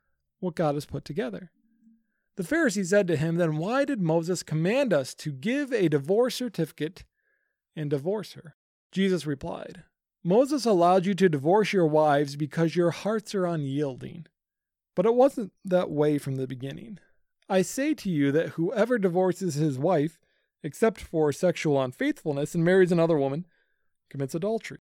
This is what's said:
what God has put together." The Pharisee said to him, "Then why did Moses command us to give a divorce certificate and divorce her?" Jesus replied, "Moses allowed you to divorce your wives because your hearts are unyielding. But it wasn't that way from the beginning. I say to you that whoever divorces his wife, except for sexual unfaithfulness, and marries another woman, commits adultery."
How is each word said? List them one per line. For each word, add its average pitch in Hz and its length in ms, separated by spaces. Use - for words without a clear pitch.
what 180 160
God 151 200
has 147 100
put - 180
together." 185 480
The 190 60
Pharisee 208 420
said 202 220
to 165 100
him, 165 200
"Then 160 200
why 233 260
did 277 160
Moses 165 440
command 196 500
us 135 220
to - 160
give 240 420
a 190 160
divorce 180 460
certificate 170 680
and 151 140
divorce 160 440
her?" - 220
Jesus 185 340
replied, 165 600
"Moses 247 400
allowed 185 440
you 202 80
to 185 140
divorce 165 440
your 175 140
wives 147 480
because 160 400
your 175 160
hearts 208 420
are 185 140
unyielding. 143 800
But 185 140
it 233 80
wasn't 247 360
that 180 240
way 147 300
from 135 160
the 131 100
beginning. 139 540
I 190 140
say 294 320
to - 140
you 143 240
that 160 160
whoever 226 500
divorces 185 560
his 147 240
wife, 160 400
except 190 400
for 151 320
sexual 156 480
unfaithfulness, 147 720
and 170 100
marries 180 280
another 165 260
woman, 139 300
commits 139 240
adultery." 214 500